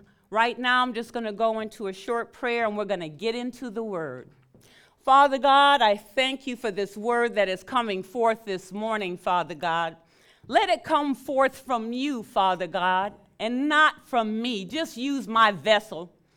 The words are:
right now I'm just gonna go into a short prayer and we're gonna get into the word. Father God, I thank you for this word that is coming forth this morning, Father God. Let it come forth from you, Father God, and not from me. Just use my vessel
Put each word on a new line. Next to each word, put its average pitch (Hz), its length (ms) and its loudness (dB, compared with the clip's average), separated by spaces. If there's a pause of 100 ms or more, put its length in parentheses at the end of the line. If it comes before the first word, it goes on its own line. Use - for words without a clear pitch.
(300)
right 226 280 0
now 247 240 2
I'm 254 120 -2
just 233 180 -8
gonna 226 220 -6
go 220 260 -2
into 208 280 -10
a 190 60 -8
short 233 380 -6
prayer 233 340 -4
and 208 120 -4
we're 208 80 -4
gonna 175 240 -6
get 208 260 -6
into 247 340 -8
the 220 140 -8
word. 160 460 -8 (760)
Father 269 360 6
God, 277 420 6
I 208 160 4
thank 262 500 -4
you 247 80 -6
for 226 160 -4
this 196 240 -6
word 233 400 0
that 196 140 2
is 185 140 -6
coming 220 380 -2
forth 226 440 -2
this 185 260 -8
morning, 208 460 -4
Father 175 380 -2
God. 165 420 -2 (500)
Let 392 220 2
it - 160 0
come 294 300 0
forth 262 500 0
from 233 260 -4
you, 254 320 -6
Father 185 440 0
God, 185 440 0 (300)
and 247 260 -2
not 302 400 2
from 220 340 -2
me. 233 220 -4
Just 262 320 -6
use 254 320 -6
my 226 240 4
vessel 185 640 -2 (240)